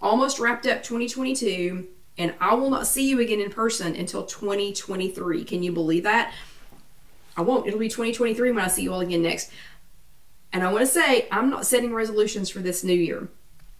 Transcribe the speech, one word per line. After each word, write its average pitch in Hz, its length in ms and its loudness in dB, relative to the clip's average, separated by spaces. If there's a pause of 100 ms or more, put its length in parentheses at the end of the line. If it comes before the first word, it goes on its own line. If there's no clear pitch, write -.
almost 254 380 4
wrapped 240 280 0
up - 160 0
twenty 240 240 -4
twenty-two, 190 800 -2 (300)
and 170 240 0
I 190 120 4
will 269 160 4
not 262 160 0
see 269 240 2
you 262 120 4
again 220 180 2
in 202 100 -2
person 220 460 -2
until 190 300 -6
twenty 202 480 -4
twenty-three. 185 720 -4
Can 180 180 -2
you 175 80 0
believe 165 320 2
that? 214 300 2 (1040)
I 170 40 -2
won't. 233 240 4
It'll 208 140 -2
be 220 80 0
twenty 226 240 -2
twenty-three 233 400 2
when 214 120 2
I 185 40 2
see 185 160 0
you 180 100 -2
all 185 60 -2
again 175 220 2
next. 165 300 -2 (1000)
And 185 120 0
I 185 80 2
wanna 214 140 4
say, 269 460 4
I'm 220 180 2
not - 160 -2
setting 240 280 2
resolutions 214 560 0
for - 100 -8
this 180 240 -2
new 185 100 4
year. 175 360 0 (500)